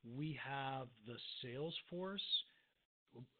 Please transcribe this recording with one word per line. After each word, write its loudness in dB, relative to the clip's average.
we 2
have 2
the -2
sales 0
force. 0
Um, -8